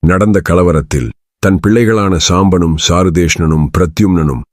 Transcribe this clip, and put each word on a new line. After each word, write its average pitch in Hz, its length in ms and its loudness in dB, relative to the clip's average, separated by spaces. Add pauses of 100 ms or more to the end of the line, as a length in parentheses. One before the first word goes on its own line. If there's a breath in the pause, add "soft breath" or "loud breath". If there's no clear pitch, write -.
நடந்த 98 340 2 (120)
கலவரத்தில் 78 600 0 (320)
தன் 95 160 2
பிள்ளைகளான 107 540 0 (140)
சாம்பனும் 90 500 2
சாருதேஷ்ணனும் 85 920 0
பிரத்யும்னனும் 82 800 -2